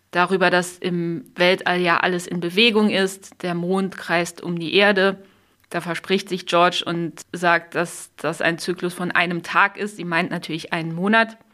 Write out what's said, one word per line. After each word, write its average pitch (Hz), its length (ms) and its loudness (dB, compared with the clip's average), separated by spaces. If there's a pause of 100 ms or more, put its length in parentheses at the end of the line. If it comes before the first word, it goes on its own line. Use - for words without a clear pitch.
(100)
darüber, 180 380 2
dass 180 300 0
im 170 560 -4
Weltall 180 480 2
ja 170 160 4
alles 180 280 0
in 175 140 -6
Bewegung 208 480 4
ist, - 540 -4
der 175 120 -4
Mond 180 440 -2
kreist 170 440 -4
um 170 160 -6
die 165 160 -6
Erde. 196 480 4 (460)
Da 175 140 -6
verspricht 185 480 -2
sich 180 160 -6
George 175 400 4
und 170 340 -4 (120)
sagt, 170 420 0
dass 170 420 -4
das 160 240 -4
ein 170 160 0
Zyklus 175 380 -4
von 180 160 -6
einem 175 320 0
Tag 196 340 2
ist. 208 220 -8
Sie 180 60 -8
meint 170 260 -2
natürlich 165 420 -8
einen 165 220 -4
Monat. 220 420 2 (180)